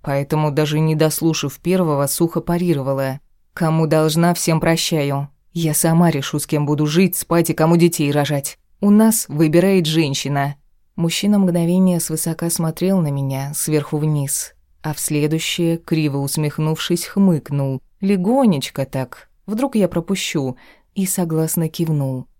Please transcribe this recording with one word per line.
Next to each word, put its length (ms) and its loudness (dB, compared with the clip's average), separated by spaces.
Поэтому, 480 0
даже 280 0
не 160 2
дослушав 640 0
первого, 480 0
сухо 340 0
парировала. 800 -2
«Кому 320 2
должна, 460 4
всем 280 0
прощаю. 680 0
Я 220 -2
сама 360 4
решу, 280 -2
с 80 -6
кем 200 -2
буду 200 0
жить, 300 2
спать 340 0
и 40 -2
кому 220 4
детей 360 2
рожать. 460 -2
У 100 4
нас 380 4
выбирает 580 2
женщина». 680 -2
Мужчина 420 0
мгновение 640 2
свысока 500 -4
смотрел 500 -2
на 120 0
меня, 420 -4
сверху 420 -2
вниз, 580 -2
а 100 -4
в 80 -12
следующее, 800 -2
криво 400 -2
усмехнувшись, 880 -2
хмыкнул. 760 0
«Легонечко 840 0
так, 460 -8
вдруг 300 -4
я 120 4
пропущу?» 680 -4
и 120 -2
согласно 640 -2
кивнул. 580 -2